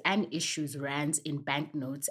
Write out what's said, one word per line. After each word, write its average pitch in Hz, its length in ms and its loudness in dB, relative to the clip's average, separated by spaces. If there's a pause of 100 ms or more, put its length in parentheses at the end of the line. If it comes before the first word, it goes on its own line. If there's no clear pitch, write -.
and 190 260 4
issues 151 480 -2
rands 143 420 0
in 147 180 -2
banknotes 143 720 -2